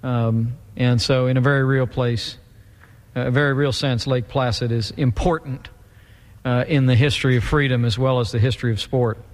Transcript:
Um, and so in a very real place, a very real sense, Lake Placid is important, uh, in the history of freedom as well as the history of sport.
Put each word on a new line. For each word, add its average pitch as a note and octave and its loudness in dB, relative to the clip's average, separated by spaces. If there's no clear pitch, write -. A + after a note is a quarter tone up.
Um, A#2 0
and B2 2
so B2+ 0
in B2+ 2
a B2+ 2
very C#3 2
real C3 2
place, A#2+ -4
a B2+ -2
very C#3 2
real C#3 0
sense, B2 -2
Lake B2+ -2
Placid B2 -2
is A#2 -4
important, D3 -2
uh, B2 0
in C#3 2
the B2+ 4
history B2+ 2
of A2 0
freedom C3 0
as A#2 0
well C3 0
as A#2 -2
the A#2 -2
history A#2+ 0
of G#2 -2
sport. A#2+ -2